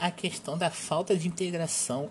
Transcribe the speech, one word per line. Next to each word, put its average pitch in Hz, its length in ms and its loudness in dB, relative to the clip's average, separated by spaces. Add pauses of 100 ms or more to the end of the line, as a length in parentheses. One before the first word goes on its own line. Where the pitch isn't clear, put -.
a 175 100 2
questão 165 460 -4
da 170 140 2
falta 190 460 2
de 170 120 0
integração 165 840 0